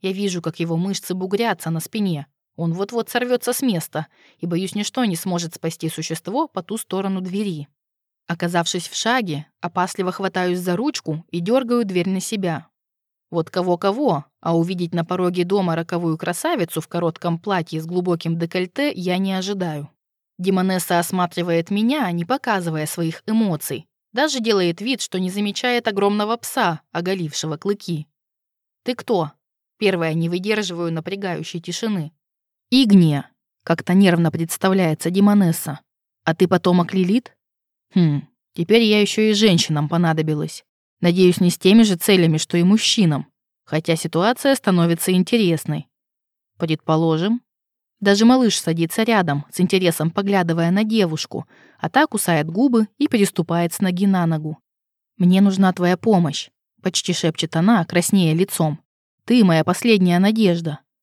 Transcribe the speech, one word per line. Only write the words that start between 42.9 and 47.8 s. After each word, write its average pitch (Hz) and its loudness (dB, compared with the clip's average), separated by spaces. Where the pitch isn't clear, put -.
Хотя 160 -2
ситуация 208 0
становится 170 2
интересной». 175 0
«Предположим». 165 0